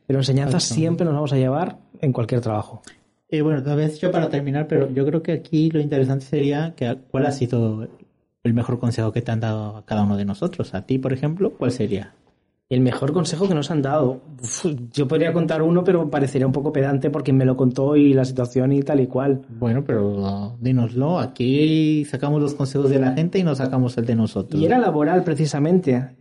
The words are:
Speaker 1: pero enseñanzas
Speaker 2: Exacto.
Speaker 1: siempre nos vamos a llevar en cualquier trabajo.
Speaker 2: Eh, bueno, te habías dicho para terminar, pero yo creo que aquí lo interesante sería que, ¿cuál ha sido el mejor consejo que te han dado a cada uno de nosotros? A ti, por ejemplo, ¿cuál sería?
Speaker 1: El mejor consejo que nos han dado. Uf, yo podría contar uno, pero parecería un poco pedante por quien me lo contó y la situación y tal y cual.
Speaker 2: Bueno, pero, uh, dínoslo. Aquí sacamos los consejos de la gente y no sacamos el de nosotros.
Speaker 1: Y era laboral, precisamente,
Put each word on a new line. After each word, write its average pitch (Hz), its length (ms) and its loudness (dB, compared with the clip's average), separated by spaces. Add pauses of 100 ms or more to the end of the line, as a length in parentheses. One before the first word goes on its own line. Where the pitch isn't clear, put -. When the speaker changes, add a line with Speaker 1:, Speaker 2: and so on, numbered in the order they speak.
Speaker 1:
pero 135 120 0
enseñanzas 135 460 2
Speaker 2:
Exacto. - 160 -4
Speaker 1:
siempre 165 260 0
nos 156 80 0
vamos 143 180 -2
a 143 40 2
llevar 135 420 0 (220)
en 139 120 2
cualquier 120 300 -2
trabajo. 107 400 -6 (480)
Speaker 2:
Eh, 156 100 0
bueno, 151 220 0
te 143 80 -4
habías 151 240 0
dicho - 180 -2
para 160 160 0
terminar, 143 400 -2
pero 135 240 2
yo 135 140 0
creo 160 160 0
que 170 100 -4
aquí 160 380 0
lo 156 100 0
interesante 135 460 0
sería 147 500 -2
que, 131 180 -2 (160)
¿cuál 135 140 0
ha 135 80 0
sido 117 560 -2 (560)
el 120 100 2
mejor 123 240 -2
consejo 113 340 -2
que 117 100 -2
te 117 100 -6
han 110 80 -2
dado 107 380 -4
a 104 80 -20
cada 107 160 0
uno 101 160 2
de 101 80 -4
nosotros? 110 480 -6
A 95 100 -8
ti, 131 140 0
por 131 160 -2
ejemplo, 151 420 -2
¿cuál 123 160 -2
sería? 101 400 -4 (580)
Speaker 1:
El 127 100 2
mejor 131 320 0
consejo 170 360 -2
que 185 60 2
nos 147 160 -2
han 156 120 0
dado. 135 380 0 (220)
Uf, - 240 -6 (260)
yo 143 160 0
podría 165 240 0
contar 160 300 0
uno, 170 220 4
pero 170 260 2
parecería 135 360 0
un 131 60 2
poco 143 200 -2
pedante 139 380 0
por 147 140 -4
quien 135 120 2
me 131 80 4
lo 127 120 2
contó 135 400 2
y 143 180 6
la 131 100 4
situación 127 480 0
y 139 100 2
tal 139 180 2
y 127 60 2
cual. 135 360 0 (160)
Speaker 2:
Bueno, 120 260 0
pero, 113 240 0
uh, 101 520 -4
dínoslo. 127 580 0
Aquí 151 880 2
sacamos 143 340 0
los 143 140 0
consejos 139 360 0
de 135 100 4
la 131 120 2
gente 165 260 0
y 190 40 2
no 160 120 2
sacamos 131 440 0
el 117 80 -2
de 120 80 0
nosotros. 113 460 0
Speaker 1:
Y 156 40 4
era 214 140 4
laboral, 170 460 2
precisamente, 147 840 0 (100)